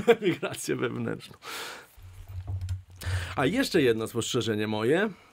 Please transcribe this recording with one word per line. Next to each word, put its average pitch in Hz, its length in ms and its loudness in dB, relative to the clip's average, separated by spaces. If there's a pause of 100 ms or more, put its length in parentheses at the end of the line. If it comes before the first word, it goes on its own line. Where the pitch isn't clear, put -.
<laughs> 226 180 6
Emigrację - 540 0
wewnętrzną. 117 640 -4 (2000)
A 135 100 2
jeszcze 190 360 2
jedno 113 260 4
spostrzeżenie 110 600 0
moje. 127 420 2 (240)